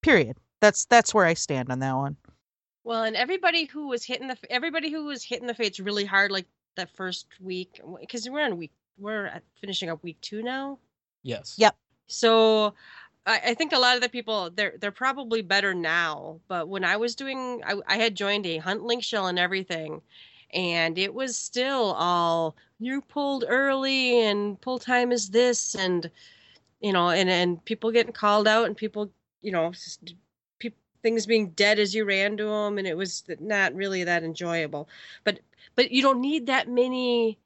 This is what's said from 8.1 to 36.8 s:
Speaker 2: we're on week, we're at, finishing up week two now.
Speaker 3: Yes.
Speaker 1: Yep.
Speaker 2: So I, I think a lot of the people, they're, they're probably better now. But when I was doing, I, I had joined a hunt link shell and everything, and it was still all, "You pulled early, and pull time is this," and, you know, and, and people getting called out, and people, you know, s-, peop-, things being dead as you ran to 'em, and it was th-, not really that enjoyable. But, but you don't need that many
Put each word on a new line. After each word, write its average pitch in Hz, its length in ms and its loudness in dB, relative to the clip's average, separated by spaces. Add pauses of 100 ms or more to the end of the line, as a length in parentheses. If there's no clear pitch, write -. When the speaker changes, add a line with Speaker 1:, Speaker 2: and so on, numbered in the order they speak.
Speaker 2:
we're 294 160 -2
on 220 120 0
week, 165 140 -12 (260)
we're 202 280 -6
at, - 180 -10 (160)
finishing 190 300 -6
up 160 140 -6
week 170 180 -12
two 214 200 -10
now. 269 360 -6 (460)
Speaker 3:
Yes. 120 340 -10
Speaker 1:
Yep. 214 180 6 (320)
Speaker 2:
So 220 680 4 (520)
I, 214 220 2
I 233 60 0
think 302 200 -2
a 277 60 4
lot 247 160 6
of 240 60 0
the 240 80 -2
people, 220 440 -6
they're, 202 260 -2
they're 202 120 -4
probably 247 500 -2
better 196 320 2
now. 160 640 -2 (100)
But 170 200 -4
when 190 160 -4
I 180 120 2
was 233 180 -2
doing, 262 500 -8
I, 202 100 -2 (120)
I 196 100 0
had 226 180 0
joined 202 300 -2
a 165 120 -2
hunt 185 260 -4
link 240 200 -2
shell 202 240 -2
and 180 120 -2
everything, 175 640 -4 (520)
and 170 440 0
it 196 160 -2
was 247 240 -4
still 247 600 -2
all, 165 580 2 (240)
"You 262 220 -4
pulled 277 460 -4
early, 269 720 2
and 208 400 0
pull 254 180 -6
time 247 340 2
is 208 160 -2
this," 240 460 2
and, 180 340 0 (720)
you 202 120 -2
know, 175 160 4
and, 185 200 4
and 175 360 2
people 226 260 -4
getting 226 220 2
called 208 360 4
out, 220 160 4
and 202 100 -4
people, 208 340 -6 (320)
you 202 120 -8
know, 165 160 0
s-, - 280 -14 (640)
peop-, 240 160 -10 (280)
things 226 220 2
being 214 260 2
dead 208 280 4
as 202 160 2
you 220 80 0
ran 202 320 2
to 214 160 -4
'em, 208 260 -2
and 196 80 -4
it 165 120 -4
was 185 240 -6
th-, 170 180 -12
not 196 340 0
really 190 300 -4
that 170 200 0
enjoyable. 160 640 -4 (340)
But, 202 160 -2 (360)
but - 160 2
you 262 100 4
don't 269 180 6
need 269 280 -2
that 269 200 0
many 247 800 2